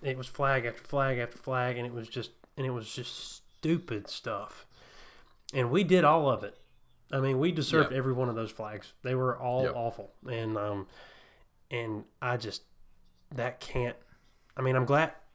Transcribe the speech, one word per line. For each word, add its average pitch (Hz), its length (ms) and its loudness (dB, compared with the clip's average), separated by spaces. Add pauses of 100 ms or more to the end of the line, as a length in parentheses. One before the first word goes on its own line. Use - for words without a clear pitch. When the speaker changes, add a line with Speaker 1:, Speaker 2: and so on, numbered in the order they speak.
Speaker 1:
it 131 160 -2
was 127 100 -8
flag 135 380 0
after 117 160 -6
flag 135 380 0
after 120 180 -6
flag, 127 400 -2
and 120 80 -4
it 120 80 -8
was 113 160 -6
just, 117 220 -6 (260)
and 135 80 -2
it 131 60 0
was 117 200 -6
just - 520 -10 (160)
stupid 156 500 0
stuff. - 560 -8 (880)
And 123 160 2
we 185 140 4
did 175 220 6
all 151 240 6
of 104 160 2
it. 104 100 -10 (560)
I 139 80 0
mean, 131 180 2
we 165 140 4
deserved 151 400 4
Speaker 2:
Yeah. 131 60 -2
Speaker 1:
every 131 160 2
one 123 160 0
of 113 60 -2
those 110 160 -4
flags. 107 420 -10 (100)
They 127 120 0
were 127 220 2
all 127 260 0
Speaker 2:
Yep. - 120 0
Speaker 1:
awful. 117 380 -4 (160)
And, 113 280 -2
um, 101 300 -2 (840)
and 113 360 -6 (160)
I 123 160 0
just, 110 240 -8 (720)
that 123 240 -4
can't, - 380 -4 (580)
I 131 60 -4
mean, 131 160 4
I'm 127 80 4
glad 147 260 4 (220)